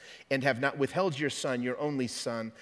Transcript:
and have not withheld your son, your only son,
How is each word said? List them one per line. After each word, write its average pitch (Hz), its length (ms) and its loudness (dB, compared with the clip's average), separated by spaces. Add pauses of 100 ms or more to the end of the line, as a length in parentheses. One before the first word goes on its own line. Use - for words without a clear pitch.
(300)
and 135 140 2
have 131 160 4
not 139 180 2
withheld 156 400 2
your 147 120 0
son, 131 320 -2
your 123 180 -2
only 143 280 0
son, 113 440 -4 (100)